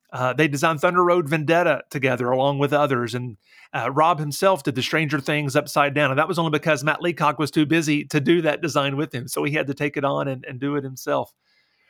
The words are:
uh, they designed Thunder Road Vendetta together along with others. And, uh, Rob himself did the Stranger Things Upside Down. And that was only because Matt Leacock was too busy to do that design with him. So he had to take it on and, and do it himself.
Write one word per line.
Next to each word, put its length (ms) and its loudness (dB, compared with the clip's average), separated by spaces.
uh, 200 -2
they 160 2
designed 320 0
Thunder 240 4
Road 240 2
Vendetta 600 2
together 440 0
along 260 2
with 140 0
others. 420 2
And, 220 -8
uh, 200 -4
Rob 260 4
himself 460 0
did 100 -2
the 80 -2
Stranger 380 0
Things 340 -2
Upside 400 2
Down. 160 2
And 80 0
that 80 2
was 120 -2
only 120 0
because 320 0
Matt 180 0
Leacock 380 0
was 140 -2
too 120 2
busy 420 0
to 120 -2
do 240 2
that 180 0
design 360 -2
with 180 -4
him. 140 -8
So 160 -4
he 80 -2
had 160 -2
to 60 -4
take 220 -4
it 80 -2
on 220 -2
and, 180 -6
and 140 -12
do 160 -4
it 80 -2
himself. 500 -6